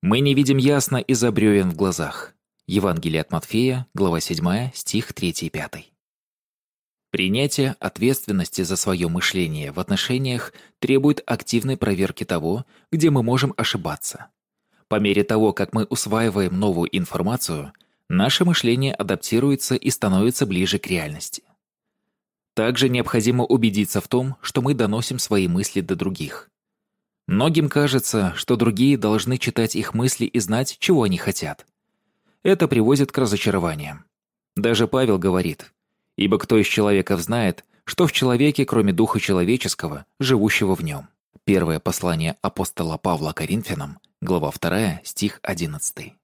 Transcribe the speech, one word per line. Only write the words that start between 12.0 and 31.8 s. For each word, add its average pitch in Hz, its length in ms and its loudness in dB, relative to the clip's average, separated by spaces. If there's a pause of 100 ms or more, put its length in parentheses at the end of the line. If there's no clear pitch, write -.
того, 87 420 -2 (240)
где 160 200 4
мы 135 120 4
можем 127 340 0
ошибаться. - 720 -6 (600)
По 107 120 0
мере 101 240 4
того, 110 280 2
как - 200 -4
мы 110 120 0
усваиваем 104 720 0
новую 95 380 0
информацию, 87 760 -4 (360)
наше 104 360 2
мышление 135 500 2
адаптируется 123 800 0
и - 140 -2
становится 110 560 2
ближе 95 320 0
к - 80 -8
реальности. 78 560 -6 (1120)
Также 120 340 2
необходимо 123 560 2
убедиться 107 560 2
в - 80 -12
том, 131 320 -2
что - 200 -4
мы 135 140 0
доносим 117 440 -2
свои 98 300 2
мысли 95 320 0
до 90 160 -2
других. 85 540 -8 (760)
Многим 156 420 2
кажется, 127 680 2
что - 200 0
другие 117 400 4
должны 127 400 0
читать 113 380 -2
их - 200 -6
мысли 117 320 0
и - 120 -2
знать, 107 400 -2
чего 165 240 2
они 95 160 2
хотят. - 480 -6 (760)